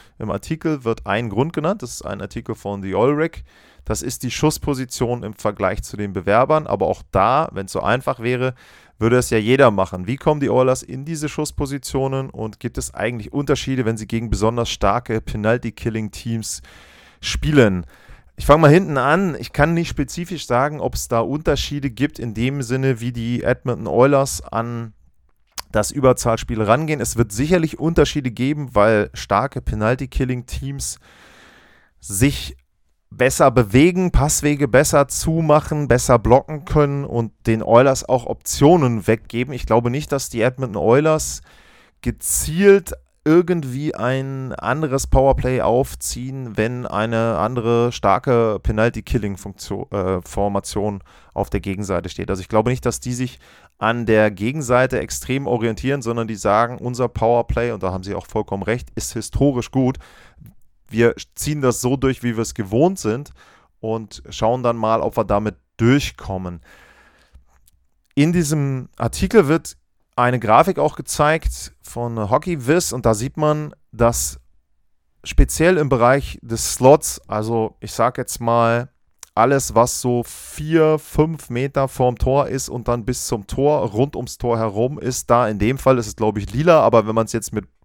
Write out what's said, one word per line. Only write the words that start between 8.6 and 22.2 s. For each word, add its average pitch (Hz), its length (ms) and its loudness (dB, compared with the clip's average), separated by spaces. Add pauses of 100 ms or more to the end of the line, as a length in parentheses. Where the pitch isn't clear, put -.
würde 117 200 4
es 120 100 2
ja 117 80 0
jeder 120 340 6
machen. 95 360 -2
Wie 120 100 -4
kommen 151 240 0
die 139 80 0
Oilers 127 340 2
in 135 220 -12
diese 151 240 -8
Schusspositionen 135 1000 -4
und 107 300 -10
gibt - 180 -8
es - 160 -10
eigentlich 110 360 -6
Unterschiede, 135 540 -2
wenn 113 140 -2
sie 107 80 -10
gegen 113 240 -4
besonders 113 400 0
starke 110 500 -2
Penalty-Killing-Teams 110 1400 -4 (580)
spielen? 113 640 2 (560)
Ich - 60 -4
fang 151 160 8
mal 147 80 10
hinten 160 260 6
an. 151 420 2
Ich - 140 -12
kann 156 220 2
nicht 170 160 0
spezifisch 165 560 -8
sagen, 135 340 0
ob's - 280 -6
da 117 120 0
Unterschiede 139 680 -2
gibt 123 280 -4
in 120 140 -8